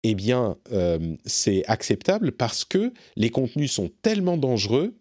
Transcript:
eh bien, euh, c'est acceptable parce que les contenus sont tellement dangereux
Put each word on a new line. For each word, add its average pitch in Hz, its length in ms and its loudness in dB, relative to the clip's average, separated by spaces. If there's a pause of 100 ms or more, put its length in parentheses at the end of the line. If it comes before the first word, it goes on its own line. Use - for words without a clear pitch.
eh 110 120 2
bien, 110 420 0 (140)
euh, 82 540 0
c'est - 420 0
acceptable 170 640 0
parce - 340 -4
que 226 280 0 (240)
les 110 140 2
contenus 135 420 -2
sont 90 180 -4 (120)
tellement 190 340 2
dangereux 131 640 2